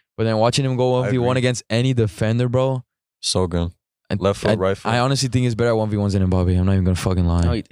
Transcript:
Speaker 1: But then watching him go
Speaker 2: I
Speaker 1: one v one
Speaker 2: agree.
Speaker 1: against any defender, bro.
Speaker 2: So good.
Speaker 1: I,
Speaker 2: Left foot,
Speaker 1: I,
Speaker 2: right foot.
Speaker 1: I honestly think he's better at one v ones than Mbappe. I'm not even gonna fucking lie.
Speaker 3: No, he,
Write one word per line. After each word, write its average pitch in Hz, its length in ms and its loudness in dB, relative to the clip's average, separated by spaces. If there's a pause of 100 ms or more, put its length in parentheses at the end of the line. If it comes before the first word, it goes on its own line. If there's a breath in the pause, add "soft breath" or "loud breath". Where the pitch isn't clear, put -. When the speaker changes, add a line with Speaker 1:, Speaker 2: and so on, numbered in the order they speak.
(180)
Speaker 1:
But 110 60 -2
then 113 120 0
watching 123 300 2
him 127 100 -2
go 127 200 2
Speaker 2:
I 127 40 0
Speaker 1:
one 113 100 -2
v 127 80 0
one 123 200 0
Speaker 2:
agree. 123 100 0
Speaker 1:
against 120 220 -4
any 123 240 0
defender, 117 560 0
bro. 131 340 -2 (360)
Speaker 2:
So - 260 0
good. 87 260 -2 (380)
Speaker 1:
I, 101 60 -2
Speaker 2:
Left 98 240 0
foot, 101 100 0
Speaker 1:
I, 110 60 2
Speaker 2:
right 95 200 -2
foot. - 160 -6
Speaker 1:
I 123 60 2
honestly 131 320 0
think 127 140 0
he's 120 100 -2
better 117 160 0
at 113 80 0
one 107 100 -2
v 104 80 -2
ones 101 160 0
than 95 160 2
Mbappe. 92 320 2
I'm 90 60 2
not 98 60 2
even 95 120 2
gonna 92 100 2
fucking 90 320 0
lie. 85 180 2
Speaker 3:
No, 82 80 2
he, - 200 -2